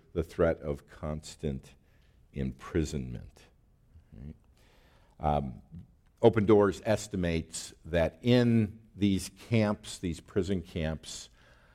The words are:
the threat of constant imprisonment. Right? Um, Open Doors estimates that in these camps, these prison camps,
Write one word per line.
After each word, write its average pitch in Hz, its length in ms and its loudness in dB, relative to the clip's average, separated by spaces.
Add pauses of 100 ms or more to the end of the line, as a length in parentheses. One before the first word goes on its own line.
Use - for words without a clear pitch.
(140)
the 82 100 0
threat 82 380 2
of 71 280 -6
constant 76 840 -8 (600)
imprisonment. 65 1080 -6 (720)
Right? 71 220 -16 (840)
Um, 73 340 0 (680)
Open 110 240 6
Doors 101 400 6
estimates 87 880 -2 (120)
that 80 360 0
in 120 580 2 (160)
these 95 340 0 (200)
camps, 107 500 0
these 85 200 -6
prison 92 420 -2
camps, - 680 -8 (460)